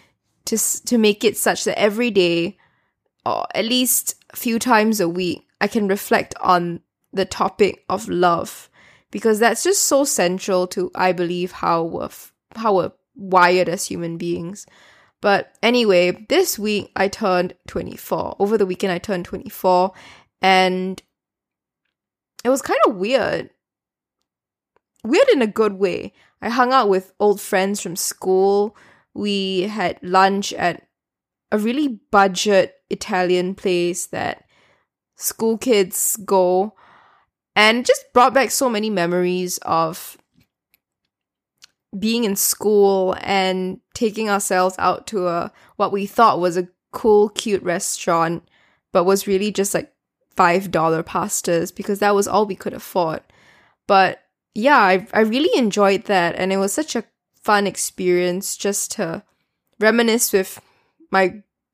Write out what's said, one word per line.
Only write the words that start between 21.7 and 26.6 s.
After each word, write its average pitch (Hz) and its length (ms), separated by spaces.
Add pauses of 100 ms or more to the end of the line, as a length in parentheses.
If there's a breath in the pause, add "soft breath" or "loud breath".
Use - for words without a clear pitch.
it 233 40
was 262 120
kinda 440 360
weird. 185 520 (1500)
Weird 370 260
in 294 120
a 220 60
good 208 260
way. 190 380 (300 soft breath)
I 196 80
hung 247 240